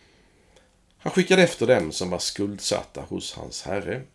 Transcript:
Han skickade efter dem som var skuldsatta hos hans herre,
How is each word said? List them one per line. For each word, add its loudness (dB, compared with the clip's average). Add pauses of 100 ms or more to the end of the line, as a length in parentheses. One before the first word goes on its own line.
(1000)
Han -4
skickade 6
efter 2
dem 4
som -4
var -2
skuldsatta -4
hos -8
hans -12
herre, -4 (140)